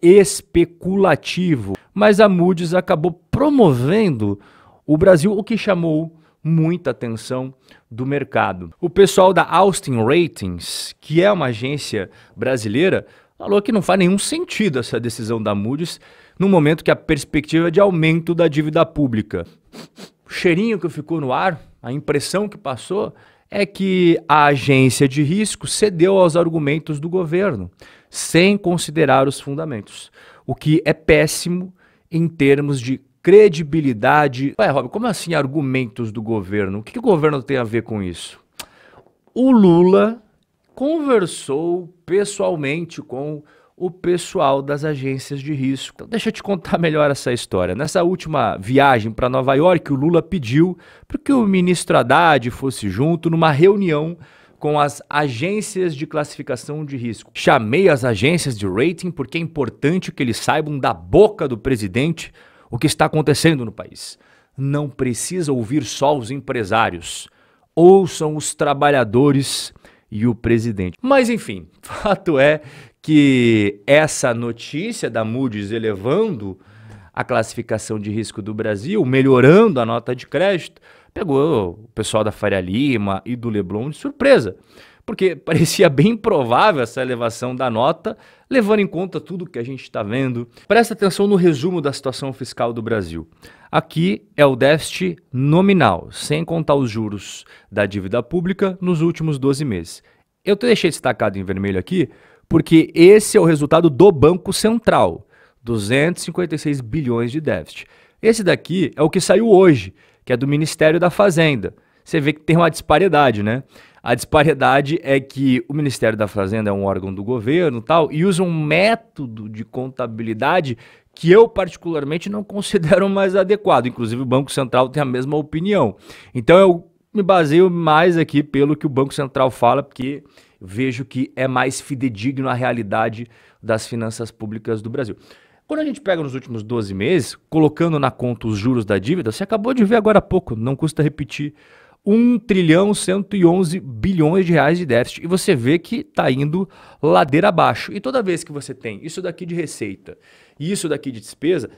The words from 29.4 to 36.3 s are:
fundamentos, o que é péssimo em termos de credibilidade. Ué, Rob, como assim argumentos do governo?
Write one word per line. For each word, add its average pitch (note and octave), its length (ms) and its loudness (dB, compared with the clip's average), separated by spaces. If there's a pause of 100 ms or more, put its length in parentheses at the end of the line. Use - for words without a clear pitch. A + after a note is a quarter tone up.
fundamentos, C#3 720 -10 (360)
o B2+ 80 -4
que D#3 300 2
é D#3 80 2
péssimo E3+ 840 0 (360)
em E3 180 0
termos C#3+ 520 2
de B2 200 -6 (220)
credibilidade. D3 1400 4
Ué, G#3 100 2
Rob, C3+ 200 -2
como A3+ 180 -6
assim E3 280 -4
argumentos C3 800 -4
do A2+ 100 -8
governo? G#2 560 -4